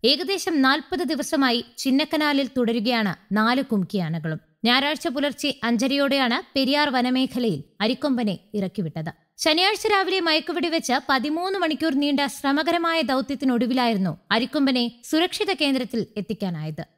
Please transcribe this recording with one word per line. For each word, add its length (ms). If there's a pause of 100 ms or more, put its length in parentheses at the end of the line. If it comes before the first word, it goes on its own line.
ഏകദേശം 580
നാൽപത് 420
ദിവസമായി 600 (140)
ചിന്നക്കനാലിൽ 760
തുടരുകയാണ് 580 (180)
നാല് 300
കുംകിയാനകളും. 800 (240)
ഞായറാഴ്ച 440
പുലർച്ചെ 420 (140)
അഞ്ചരയോടെയാണ് 920
പെരിയാർ 360
വനമേഖലയിൽ 720 (180)
അരിക്കൊമ്പനെ 580 (160)
ഇറക്കിവിട്ടത്. 580 (260)
ശനിയാഴ്ച 480
രാവിലെ 340
മയക്കുവെടി 480
വെച്ച് 400
പതിമൂന്ന് 500
മണിക്കൂർ 360
നീണ്ട 320
ശ്രമകരമായ 760
ദൗത്യത്തിനൊടുവിലായിരുന്നു 1160 (120)
അരിക്കൊമ്പനെ 640 (120)
സുരക്ഷിത 480
കേന്ദ്രത്തിൽ 540 (100)
എത്തിക്കാനായത്. 680 (140)